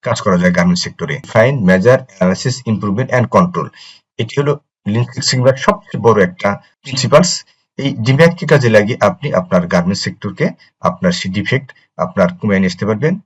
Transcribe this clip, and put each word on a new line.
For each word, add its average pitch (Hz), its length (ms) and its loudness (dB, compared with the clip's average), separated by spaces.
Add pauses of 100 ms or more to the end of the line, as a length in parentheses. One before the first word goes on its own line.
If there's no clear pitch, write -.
কাজ 117 180 -4
করা 92 180 0
যায় 90 160 2
গার্মেন্টস 87 280 2
সেক্টরে, 73 460 -8
ফাইন, 120 360 2
মেজার, 92 340 4
অ্যানালাইসিস, - 680 -4
ইমপ্রুভমেন্ট 104 460 -2
and 123 160 0
কন্ট্রোল। 87 400 0 (500)
এটি - 220 -4
হলো 143 180 -2 (280)
লিন 110 180 0
সিক্স - 240 -6
সিগমার 131 280 2
সবচেয়ে - 460 -4
বড় 104 220 6
একটা 98 360 -4 (220)
প্রিন্সিপালস। 143 640 2 (320)
এই 139 140 -4
ডিম্যাক 139 460 0
কে - 100 -8
কাজে 131 240 2
লাগিয়ে 107 300 2
আপনি 104 340 -2
আপনার 90 320 0
গার্মেন্টস 87 360 -2
সেক্টরকে - 460 -6 (320)
আপনার 87 320 -2
সেই 92 200 -6
ডিফেক্ট 113 400 -4 (240)
আপনার 90 380 -2
কমিয়ে 98 260 0
নিয়ে 95 100 0
আসতে 101 160 -6
পারবেন 123 400 -2